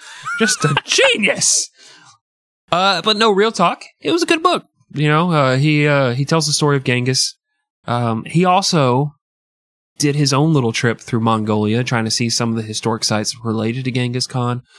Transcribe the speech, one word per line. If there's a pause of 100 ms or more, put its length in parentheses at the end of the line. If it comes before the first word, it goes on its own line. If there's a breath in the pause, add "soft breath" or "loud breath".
(400 loud breath)
Just
a
<laughs>
genius." (1000 loud breath)
Uh,
but
no,
real
talk. (160)
It
was
a
good
book. (280)
You
know,
uh,
he,
uh,
he
tells
the
story
of
Genghis. (500)
Um,
he
also (840)
did
his
own
little
trip
through
Mongolia,
trying
to
see
some
of
the
historic
sites
related
to
Genghis
Khan. (160 loud breath)